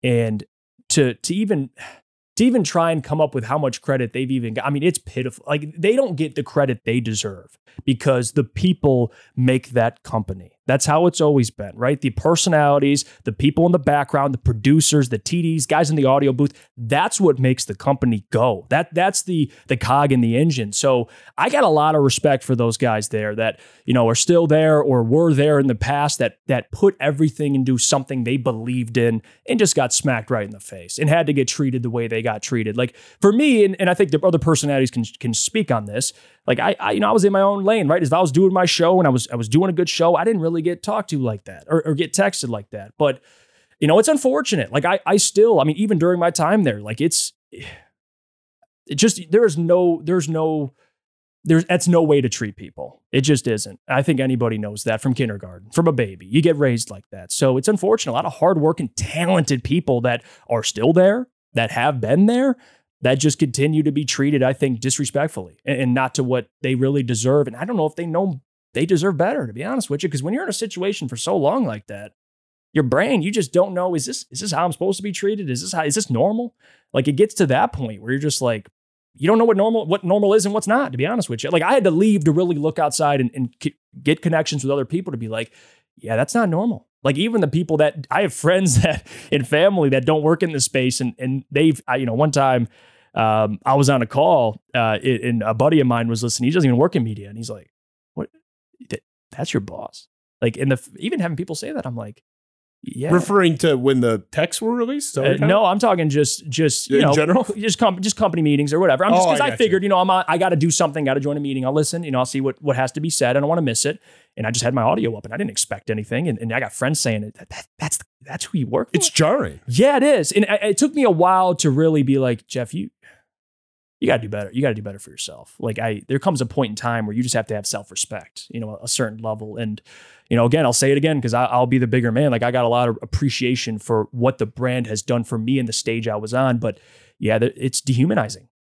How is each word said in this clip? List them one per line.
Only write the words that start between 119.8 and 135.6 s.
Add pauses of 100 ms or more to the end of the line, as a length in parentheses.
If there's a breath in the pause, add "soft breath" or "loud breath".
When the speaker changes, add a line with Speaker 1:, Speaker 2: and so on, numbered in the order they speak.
Speaker 1:
it
is.
And
I,
it
took
me
a
while
to
really
be
like,
"Jeff,
you, (1080 soft breath)
you
gotta
do
better.
You
gotta
do
better
for
yourself."
Like,
I,
there
comes
a
point
in
time
where
you
just
have
to
have
self-respect,
you
know,
a,
a
certain
level.
And, (480 soft breath)
you
know,
again,
I'll
say
it
again,
'cause
I,
I'll
be
the
bigger
man.
Like,
I
got
a
lot
of
appreciation
for
what
the
brand
has
done
for
me
and